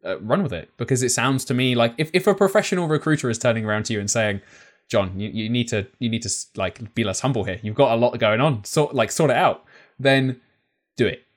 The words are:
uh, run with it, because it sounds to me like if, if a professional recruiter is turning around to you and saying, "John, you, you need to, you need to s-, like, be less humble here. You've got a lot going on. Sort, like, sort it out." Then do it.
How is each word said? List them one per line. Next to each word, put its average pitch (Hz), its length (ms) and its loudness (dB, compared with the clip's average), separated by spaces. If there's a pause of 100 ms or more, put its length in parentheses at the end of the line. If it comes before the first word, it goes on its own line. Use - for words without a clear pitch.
uh, 92 160 -6
run 135 240 0
with 120 80 -4
it, 82 240 -10
because 120 260 0
it 123 60 0
sounds 131 380 0
to - 60 -2
me 127 220 2
like 117 240 2
if, 151 140 -2
if 180 160 2
a 202 60 4
professional 196 520 2
recruiter 151 420 0
is 117 100 -2
turning 113 260 0
around 107 220 -2
to - 60 -4
you 107 60 -2
and 101 100 -4
saying, 104 320 0 (480)
"John, 92 300 0
you, 104 120 -6
you 110 180 -4
need 120 200 0
to, 104 160 -2 (140)
you 120 100 -2
need 113 140 -2
to 104 60 -8
s-, - 260 -6
like, 98 400 -8
be 113 80 0
less 98 160 -2
humble 127 240 -2
here. 92 220 -6
You've 107 100 -6
got 131 180 4
a 117 40 2
lot 120 240 2
going 110 200 2
on. 131 220 0
Sort, 147 320 -2
like, 113 160 0
sort 151 220 2
it 120 40 2
out." 151 280 2 (340)
Then 131 420 2 (560)
do 117 100 2
it. - 180 -4 (120)